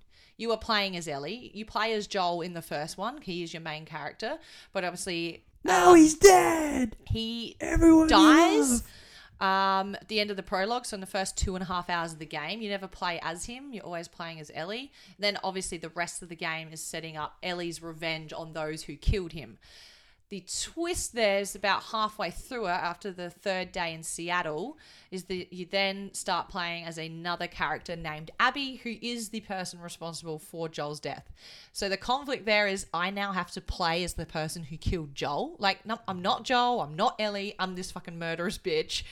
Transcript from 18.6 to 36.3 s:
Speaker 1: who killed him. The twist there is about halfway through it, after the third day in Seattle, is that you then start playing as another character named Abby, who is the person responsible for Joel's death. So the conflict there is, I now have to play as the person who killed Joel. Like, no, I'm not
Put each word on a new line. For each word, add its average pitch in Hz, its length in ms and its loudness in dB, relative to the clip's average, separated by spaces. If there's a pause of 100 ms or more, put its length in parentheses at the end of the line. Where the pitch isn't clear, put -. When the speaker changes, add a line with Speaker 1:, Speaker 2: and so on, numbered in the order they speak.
Speaker 1:
who 147 120 -12
killed 180 360 0
him. 120 260 -14 (680)
The 196 120 -10 (240)
twist 339 500 -4
there 208 240 2
is 202 160 -4
about 196 300 0
halfway 208 480 -4
through 233 340 -8
it, 175 40 0
after 175 420 -4
the 175 180 -10
third 185 400 -4
day 170 240 -4
in 160 80 -12
Seattle, 170 760 -4 (360)
is 185 140 -8
that 180 260 -8
you 180 140 -10
then 196 480 -2
start - 340 -4
playing 170 360 -6
as 165 140 -10
another 165 480 -6
character 160 480 -6
named 160 460 -10
Abby, 262 420 0
who 233 180 -6
is 233 280 -6
the 226 100 -10
person 185 420 -8
responsible 165 600 -10
for 165 280 -8
Joel's 151 300 -6
death. - 320 -10 (420)
So 202 160 -4
the 190 80 0
conflict 254 480 -2
there 208 220 4
is, 190 260 -2
I 175 180 0
now 202 200 -4
have 185 220 -4
to 190 80 -10
play 170 420 0
as 170 120 -4
the 160 120 -6
person 160 380 -6
who 160 120 -10
killed 156 380 -4
Joel. 180 460 -2
Like, 196 260 0
no, 226 220 -4
I'm 185 140 -6
not 220 200 0